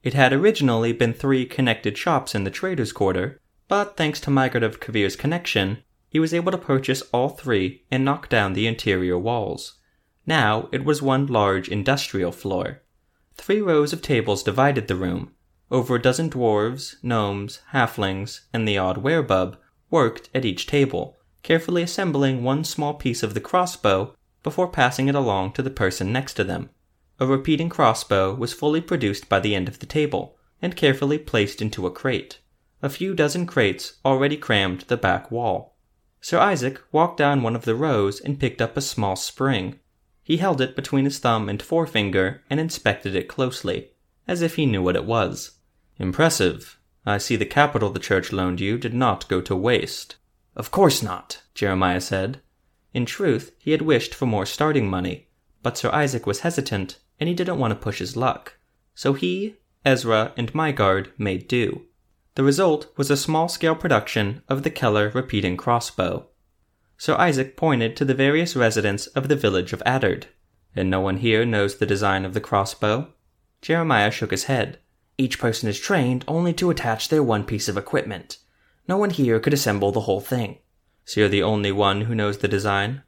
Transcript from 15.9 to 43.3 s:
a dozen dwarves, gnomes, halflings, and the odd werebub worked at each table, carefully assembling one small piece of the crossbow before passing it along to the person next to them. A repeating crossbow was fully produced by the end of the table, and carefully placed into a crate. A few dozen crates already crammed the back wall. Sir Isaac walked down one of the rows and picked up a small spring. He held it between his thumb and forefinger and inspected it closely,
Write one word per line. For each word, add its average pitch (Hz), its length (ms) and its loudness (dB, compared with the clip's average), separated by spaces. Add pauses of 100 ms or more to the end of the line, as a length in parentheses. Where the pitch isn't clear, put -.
a 117 40 0
dozen 131 300 2
dwarves, 120 720 0
gnomes, 104 560 -2 (120)
halflings, 101 800 -2
and 113 160 -2
the 101 120 0
odd 92 240 -2
werebub 110 540 0 (340)
worked 127 420 2
at 131 100 -2
each 95 220 -4
table, 135 500 0 (280)
carefully 170 380 2
assembling 139 640 0
one 139 200 0
small 147 320 -4
piece 127 260 -4
of 104 140 -4
the 123 40 -2
crossbow 113 720 0 (280)
before 180 260 -2
passing 135 400 2
it 139 80 0
along 104 380 0
to - 80 -4
the 131 80 -4
person 95 420 -2
next 127 220 -4
to 104 100 -2
them. 90 260 -6 (500)
A 131 60 0
repeating 139 440 0
crossbow 104 640 2
was 120 180 -4
fully 156 300 0
produced 110 480 -2
by 98 100 4
the 104 160 0
end 92 140 -2
of - 100 -14
the - 60 -14
table, 147 520 -4 (220)
and 175 160 -4
carefully 139 440 2
placed 107 420 -2
into 107 240 -4
a 90 60 -2
crate. - 480 -6 (420)
A 139 80 -4
few 185 240 -6
dozen 160 320 0
crates 104 580 -2
already 135 320 2
crammed 98 520 0
the 120 100 0
back 95 340 -2
wall. 113 460 -4 (420)
Sir - 200 0
Isaac 139 420 0 (100)
walked 170 260 2
down 143 260 2
one 113 120 0
of 117 80 -6
the 113 120 0
rows 113 440 0
and 139 200 -6
picked 127 240 -2
up - 120 -4
a 147 60 -2
small 101 340 -2
spring. 117 640 -2 (440)
He 160 140 2
held 170 220 2
it 131 160 0
between 139 300 0
his 139 140 -2
thumb 110 280 2
and 101 140 -4
forefinger 101 880 0
and 143 100 0
inspected 107 560 -2
it - 140 -2
closely, - 600 -4 (360)